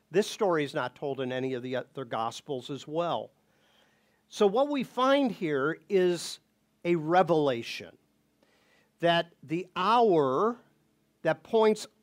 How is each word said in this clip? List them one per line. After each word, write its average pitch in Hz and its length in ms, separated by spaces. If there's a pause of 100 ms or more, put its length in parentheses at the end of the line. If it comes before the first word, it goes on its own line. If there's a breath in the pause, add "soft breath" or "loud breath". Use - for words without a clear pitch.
This 190 180
story 170 360
is 143 100
not 131 220
told 135 260
in 127 100
any 131 220
of 123 80
the 127 160
other 127 280
Gospels 120 640
as 131 160
well. 151 440 (960 soft breath)
So - 180
what 254 220
we 277 140
find 262 480
here 156 460 (120)
is 180 500 (440)
a 175 120
revelation 151 1000 (1000 soft breath)
that 170 420
the 160 340
hour 185 800 (680)
that 160 180
points 220 460 (160)